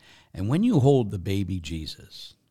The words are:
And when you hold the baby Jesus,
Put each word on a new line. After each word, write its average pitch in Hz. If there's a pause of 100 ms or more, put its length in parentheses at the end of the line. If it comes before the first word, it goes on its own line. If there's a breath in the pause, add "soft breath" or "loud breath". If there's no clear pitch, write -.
(340 loud breath)
And 98
when 170
you 226
hold 127
the 101
baby 95
Jesus, - (160)